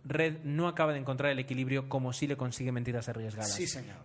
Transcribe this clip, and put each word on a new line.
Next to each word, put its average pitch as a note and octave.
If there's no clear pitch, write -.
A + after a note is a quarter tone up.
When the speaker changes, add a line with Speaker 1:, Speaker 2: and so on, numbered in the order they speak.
Speaker 1:
Red D#3
no D3+
acaba E3
de C#3+
encontrar C3+
el C3
equilibrio C3
como C3
sí C#3+
le C#3
consigue B2+
Mentiras A#2+
Arriesgadas. A2
Speaker 2:
Sí, F3+
señor. -